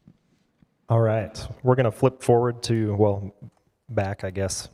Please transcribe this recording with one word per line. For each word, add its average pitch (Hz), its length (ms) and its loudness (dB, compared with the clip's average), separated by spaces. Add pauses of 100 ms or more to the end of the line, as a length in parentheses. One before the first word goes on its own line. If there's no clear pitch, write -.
(880)
All 117 120 4
right, 110 480 -2 (160)
we're 127 100 4
gonna 123 160 2
flip 127 320 0
forward 120 420 2
to, 110 300 0
well, 101 400 0 (540)
back, 101 340 -4
I 95 80 -8
guess, 95 440 -6